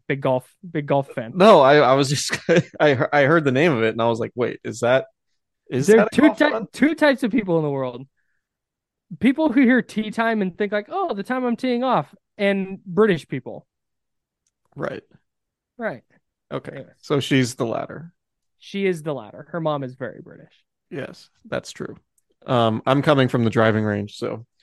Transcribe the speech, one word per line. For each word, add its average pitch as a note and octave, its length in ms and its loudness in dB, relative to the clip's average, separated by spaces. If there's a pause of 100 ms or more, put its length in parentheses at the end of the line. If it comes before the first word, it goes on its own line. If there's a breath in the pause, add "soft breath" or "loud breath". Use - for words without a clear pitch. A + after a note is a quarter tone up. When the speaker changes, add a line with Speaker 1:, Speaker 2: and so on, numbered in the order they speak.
Speaker 1:
big C#3 140 -4
golf, C3 340 -2 (160)
big D3+ 160 -6
golf C#3 220 0
fan. A#2 260 -12
Speaker 2:
No, F#3+ 260 8
I, C#3 180 6
I C3 160 4
was C#3 160 2
just, - 320 -4
<laughs> - 360 0
I, D3+ 160 4
he-, B2+ 180 0
I C#3+ 100 4
heard D#3+ 220 4
the C#3 60 2
name D3+ 220 2
of A2+ 100 0
it A2+ 60 2
and A2 120 -4
I A#2 60 2
was A#2 140 0
like, A2+ 160 -6
"Wait, A#2+ 260 -4
is A2+ 180 -10
that, B2+ 260 2 (640)
is B2 200 -2
Speaker 1:
There G#3+ 80 8
Speaker 2:
that A3 80 6
Speaker 1:
are G#3+ 80 0
Speaker 2:
a - 20 -14
Speaker 1:
two B3+ 80 4
Speaker 2:
golf D#4 160 4
Speaker 1:
ty-, D4+ 140 2
Speaker 2:
pun?" A3 200 -6
Speaker 1:
two D#4 220 0
types D4 300 0
of G3+ 80 -4
people G3 260 -2
in D#3 60 0
the D3 60 -2
world. C3 360 -8 (1160)
People D4+ 300 2
who C#4+ 120 2
hear B3 180 4
tea G#3+ 300 -8
time A3+ 320 -2
and F#3 160 -4
think G#3 120 -2
like, G#3 200 -4
"Oh, E4+ 240 -4
the G3 80 -6
time C4 240 -6
I'm A#3+ 100 -2
teeing B3 260 -2
off," G#3+ 320 -2 (220)
and G3 480 -2
British F#3+ 420 0
people. B2 400 -12 (1120)
Speaker 2:
Right. - 260 -10 (760)
Speaker 1:
Right. F#3 240 -10 (500)
Speaker 2:
Okay. C#3 200 -10
Speaker 1:
Anyway. C#3 260 -18
Speaker 2:
So D3 200 -4
she's C3 360 0
the - 100 -6
latter. D3 480 -8 (460)
Speaker 1:
She G3 260 -8
is F3 180 -2
the D3+ 120 -6
latter. A2+ 360 -16
Her F3 120 -8
mom D3 200 -2
is B2+ 120 -10
very A#2+ 260 -12
British. - 320 -20 (380)
Speaker 2:
Yes, - 400 -14 (160)
that's - 260 -10
true. - 240 -14 (500)
Um, A#2 380 0
I'm C3+ 160 2
coming C3+ 280 2
from A#2+ 160 0
the A2+ 60 0
driving A2 320 2
range, G#2 360 -6
so A#2 260 -10 (180)